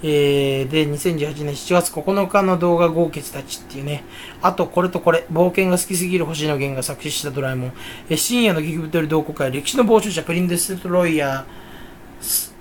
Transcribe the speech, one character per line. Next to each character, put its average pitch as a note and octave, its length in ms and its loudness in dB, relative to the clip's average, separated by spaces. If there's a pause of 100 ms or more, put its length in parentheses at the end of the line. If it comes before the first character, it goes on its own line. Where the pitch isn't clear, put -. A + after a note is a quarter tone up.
え C#3+ 600 4
ー、 - 20 -4
で、 D#3 140 2
二 D3 140 -2
千 E3+ 180 0
十 D3 100 0
八 D3 180 -6
年 C#3+ 120 -4
七 - 160 -2
月 F3 180 4
九 D#3 120 -6
日 G3 400 2
の F#3 160 4
動 F3 180 4
画 E3+ 120 6
豪 E3 200 2
傑 D3+ 240 -8
た C#3 100 -10
ち - 240 -12
っ - 60 -18
て C#3 60 -10
い - 20 -8
う C#3 40 -8
ね。 C#3+ 200 -6 (380)
あ F3+ 100 4
と、 F3 140 0
こ F3 160 0
れ F3+ 80 0
と F3 100 -4
こ E3+ 120 4
れ。 E3 200 2
冒 E3+ 160 6
険 F#3 220 2
が F3+ 80 2
好 - 80 -2
き F#3+ 100 -4
す F3 100 0
ぎ F3+ 120 2
る E3 80 0
星 D3+ 200 -4
野 D3 100 0
源 C3+ 200 -2
が C3 60 -4
作 C#3+ 220 -8
詞 D3+ 60 -4
し - 120 -4
た C#3+ 80 -4
ド C3+ 100 -4
ラ C3 120 -2
え - 20 -4
も B2+ 140 -4
ん。 B2+ 40 -8 (380)
え、 D#3+ 80 0
深 A#3+ 240 2
夜 G#3+ 100 4
の D#3+ 80 0
激 D#3 160 -4
太 D#3+ 240 -2
り D#3 80 0
同 D#3 140 2
好 D#3 100 -6
会、 C3+ 180 -2
歴 C#3+ 200 -4
史 C4 80 -2
の B3 60 6
傍 G#3+ 180 6
聴 G#3+ 80 -4
者、 D#3+ 120 -4
プ E3 120 -4
リ F3 60 0
ン F3+ 80 2
デ F3 100 0
ス F#3 180 -4
ト F3+ 140 -8
ロ F3+ 160 4
イ D#3+ 100 2
ヤ C3+ 300 -2 (760)
ー - 300 -4 (100)